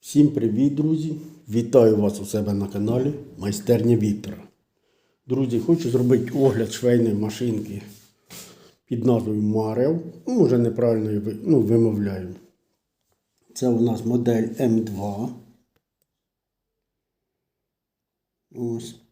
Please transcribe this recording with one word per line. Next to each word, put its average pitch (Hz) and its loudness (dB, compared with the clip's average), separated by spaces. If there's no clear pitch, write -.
Всім 147 4
привіт, 131 0
друзі! 156 -2
Вітаю 113 4
вас 101 0
у 95 -10
себе 104 -4
на 101 -2
каналі 117 -2
Майстерня 113 0
Віктора. 104 -4
Друзі, 127 -2
хочу 127 0
зробити 123 2
огляд 113 2
швейної 117 2
машинки 104 -6
під 117 -4
назвою 107 2
Марев. 110 0
Ну, 247 -4
може, 135 4
неправильно 113 0
я 104 -2
ви-, 104 -6
ну, 151 4
вимовляю. 104 0
Це 127 -2
у 117 2
нас 113 -2
модель 117 0
М 113 2
два. 101 -6
Ось. 120 -8